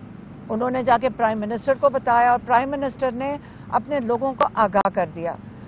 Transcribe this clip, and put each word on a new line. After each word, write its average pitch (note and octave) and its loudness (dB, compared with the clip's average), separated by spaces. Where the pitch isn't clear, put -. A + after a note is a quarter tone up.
उन्होंने B3 -2
जाके B3 4
prime A3 0
minister A3+ 0
को C#4+ 4
बताया A#3+ 4
और B3 4
prime B3 2
minister C4+ -2
ने C#4 -4
अपने C4+ 0
लोगों A#3+ 0
को C4+ 0
आगाह G3 2
कर F3+ 0
दिया। E3 -6